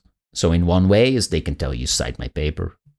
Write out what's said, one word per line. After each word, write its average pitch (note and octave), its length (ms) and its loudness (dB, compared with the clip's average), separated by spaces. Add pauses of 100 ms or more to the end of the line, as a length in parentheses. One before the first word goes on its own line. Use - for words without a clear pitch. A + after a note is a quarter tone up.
(340)
So - 180 0
in E2+ 140 2
one F#2 240 4
way A#2+ 260 4
is G#2+ 120 -2
they D#2+ 140 -2
can D2 140 -6
tell C#2 180 -6
you, B1 140 -6
"Cite - 320 -4
my A#1+ 80 -10
paper." D#2 500 -6 (220)